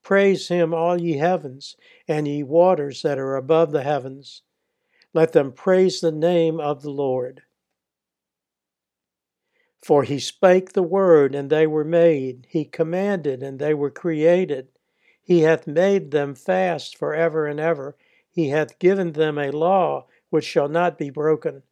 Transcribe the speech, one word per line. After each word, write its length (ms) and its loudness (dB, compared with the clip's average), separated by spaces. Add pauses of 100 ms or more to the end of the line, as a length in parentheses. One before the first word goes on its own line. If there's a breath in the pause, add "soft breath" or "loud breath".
Praise 460 2
him, 260 0
all 280 0
ye 160 -2
heavens, 580 -4 (320 soft breath)
and 220 -2
ye 160 -6
waters 580 0
that 160 -2
are 160 -6
above 380 0
the 100 -2
heavens. 600 -6 (720)
Let 180 2
them 200 2
praise 480 0
the 100 0
name 480 0
of 240 -6
the 80 -10
Lord. 520 -4 (2500)
For 220 2
he 160 -4
spake 540 2
the 100 0
word, 540 4
and 120 -8
they 200 2
were 160 -2
made. 640 0
He 140 -2
commanded, 760 -4
and 200 -12
they 140 0
were 180 -4
created. 800 0 (500)
He 200 4
hath 260 2
made 420 0
them 240 -2
fast 640 -4
for 160 -6
ever 320 -2
and 140 -6
ever. 360 -4 (320)
He 200 -2
hath 320 -2
given 320 2
them 260 -2
a 140 -4
law 540 0 (240)
which 140 0
shall 240 0
not 300 0
be 120 -6
broken. 600 -4